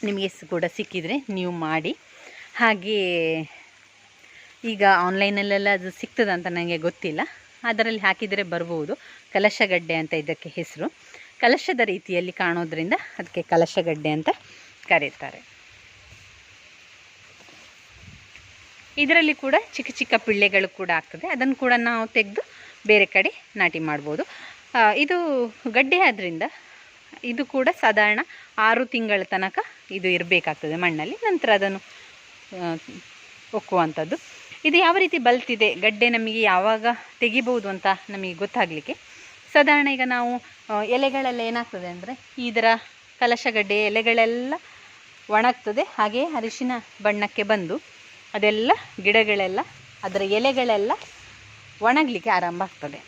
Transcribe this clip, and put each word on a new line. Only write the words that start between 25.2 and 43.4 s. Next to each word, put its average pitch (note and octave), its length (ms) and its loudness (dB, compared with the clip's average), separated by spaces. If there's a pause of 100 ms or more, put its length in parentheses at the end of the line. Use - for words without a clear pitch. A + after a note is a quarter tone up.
ಗಡ್ಡೆ C4+ 300 2
ಆದ್ರಿಂದ F#3+ 440 0 (800)
ಇದು A#3+ 220 -4
ಕೂಡ C4 240 0 (120)
ಸಾಧಾರಣ G#3+ 380 4 (380)
ಆರು A3+ 280 4
ತಿಂಗಳ G#3+ 380 -2
ತನಕ F#3+ 360 -4 (320)
ಇದು F#3+ 160 -4
ಇರಬೇಕಾಗ್ತದೆ E3+ 680 0
ಮಣ್ಣಲ್ಲಿ. E3+ 480 -2
ನಂತರ F4+ 300 0
ಅದನ್ನು, G3 280 0 (760)
ಆ, E3+ 180 -6 (800)
ಒಕ್ಕುವಂಥದ್ದು. E3+ 640 -2 (500)
ಇದು D#4 120 4
ಯಾವ F4 200 4
ರೀತಿ F4 200 0
ಬಲ್ತಿದೆ, A#3+ 560 2
ಗಡ್ಡೆ G#3+ 360 2
ನಮಗೆ A3+ 320 -2
ಯಾವಾಗ G#3+ 440 2 (340)
ತೆಗಿಬೋದು A#3 500 0
ಅಂತ F#3+ 180 -4 (220)
ನಮಗೆ F#3+ 240 -8
ಗೊತ್ತಾಗ್ಲಿಕ್ಕೆ F#3 600 -4 (600)
ಸಾಧಾರಣ D4 340 6
ಈಗ C4 180 -2
ನಾವು, B3 380 -2 (260)
ಆ, G#3+ 140 -2
ಎಲೆಗಳೆಲ್ಲ B3+ 560 0
ಏನಾಗ್ತದೆ A3+ 480 -6
ಅಂದ್ರೆ F3+ 320 -12 (180)
ಇದರ A#3 280 -2 (540)
ಕಲಶಗಡ್ಡೆ A3 640 0